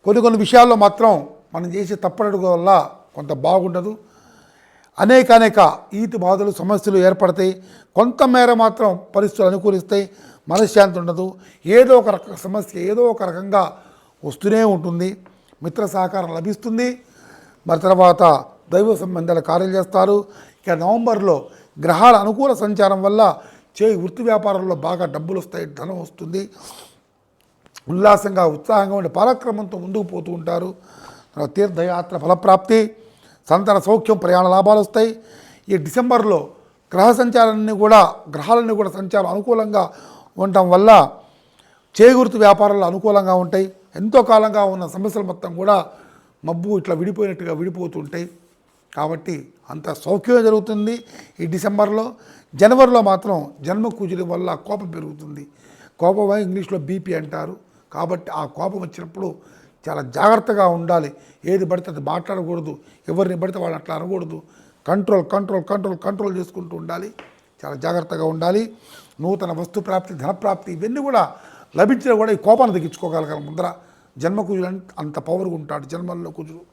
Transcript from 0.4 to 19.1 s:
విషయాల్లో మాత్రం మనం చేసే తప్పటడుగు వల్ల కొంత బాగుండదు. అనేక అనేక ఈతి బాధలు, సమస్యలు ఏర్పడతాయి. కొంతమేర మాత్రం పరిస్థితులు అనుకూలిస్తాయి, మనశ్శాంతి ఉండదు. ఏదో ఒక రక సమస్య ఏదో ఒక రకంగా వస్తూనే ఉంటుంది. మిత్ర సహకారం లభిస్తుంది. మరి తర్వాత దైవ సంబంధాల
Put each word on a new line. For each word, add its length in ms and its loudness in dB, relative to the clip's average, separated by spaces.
విషయాల్లో 400 6
మాత్రం 300 4
మనం 220 -8
చేసే 180 -6
తప్పటడుగు 500 -2
వల్ల 160 0
కొంత 160 -10
బాగుండదు. 460 -2
అనేక 240 6
అనేక 200 4
ఈతి 240 -6
బాధలు, 260 0
సమస్యలు 380 0
ఏర్పడతాయి. 440 0
కొంతమేర 540 4
మాత్రం 280 2
పరిస్థితులు 360 0
అనుకూలిస్తాయి, 540 -2
మనశ్శాంతి 500 4
ఉండదు. 240 -6
ఏదో 220 8
ఒక 140 -2
రక 300 -12
సమస్య 480 -8
ఏదో 100 0
ఒక 180 -6
రకంగా 320 0
వస్తూనే 340 0
ఉంటుంది. 340 -6
మిత్ర 180 -6
సహకారం 440 -4
లభిస్తుంది. 500 -4
మరి 200 0
తర్వాత 340 6
దైవ 320 2
సంబంధాల 360 -4